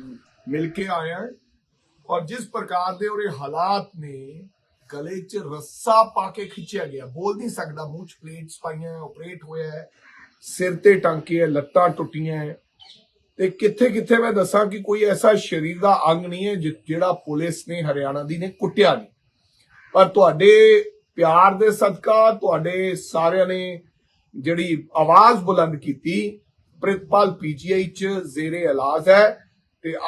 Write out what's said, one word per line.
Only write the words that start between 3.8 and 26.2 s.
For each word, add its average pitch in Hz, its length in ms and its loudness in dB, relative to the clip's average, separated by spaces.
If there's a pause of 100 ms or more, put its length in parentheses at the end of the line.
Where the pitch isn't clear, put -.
ਨੇ, 143 500 -16 (440)
ਗਲੇ 160 280 -12
'ਚ 185 160 -16
ਰੱਸਾ 196 800 0
ਪਾ 190 140 -4
ਕੇ 202 160 -12
ਖਿੱਚਿਆ 175 380 -10
ਗਿਆ, 135 220 -14
ਬੋਲ 175 300 -8
ਨਹੀਂ 233 120 -10
ਸਕਦਾ, 160 380 -10
ਮੂੰਹ 160 200 -16
'ਚ - 60 -20 (100)
ਪਲੇਟਸ 160 400 -20
ਪਾਈਆਂ, 160 380 -12
ਆਪਰੇਟ 156 440 -18
ਹੋਇਆ 156 260 -12
ਹੈ, - 200 -16 (500)
ਸਿਰ 180 360 -6
ਤੇ 202 180 6
ਟਾਂਕੇ 165 460 -2
ਹੈ, 165 60 4
ਲੱਤਾਂ 151 420 0
ਟੁੱਟੀਆਂ 156 480 -6
ਹੈ 151 240 -10 (760)
ਤੇ 190 140 -2
ਕਿੱਥੇ 214 400 0
ਕਿੱਥੇ 220 260 0
ਮੈਂ 233 160 0
ਦੱਸਾਂ 202 340 2
ਕਿ 202 120 -8
ਕੋਈ 208 260 -2
ਐਸਾ 208 300 4
ਸਰੀਰ 170 440 -4
ਦਾ 196 220 4 (100)
ਅੰਗ 175 160 0
ਨਹੀਂ 180 200 -6
ਹੈ 208 80 -4
ਜਿ-, 156 320 -6
ਜਿਹੜਾ 175 260 -2
ਪੁਲਿਸ 160 560 -6
ਨੇ, 170 140 -8
ਹਰਿਆਣਾ 143 400 -4
ਦੀ 156 160 -8
ਨੇ 185 100 -8
ਕੁੱਟਿਆ 185 460 0
ਨਹੀਂ। 110 160 -10 (840)
ਪਰ 190 160 6
ਤੁਹਾਡੇ 208 760 6 (300)
ਪਿਆਰ 170 400 6
ਦੇ 214 160 2
ਸਦਕਾ, 220 600 2
ਤੁਹਾਡੇ 185 640 -2
ਸਾਰਿਆਂ 170 520 0
ਨੇ 185 360 -8 (560)
ਜਿਹੜੀ 165 580 -4
ਆਵਾਜ਼ 190 440 6
ਬੁਲੰਦ 175 360 0
ਕੀਤੀ, 185 640 -6 (400)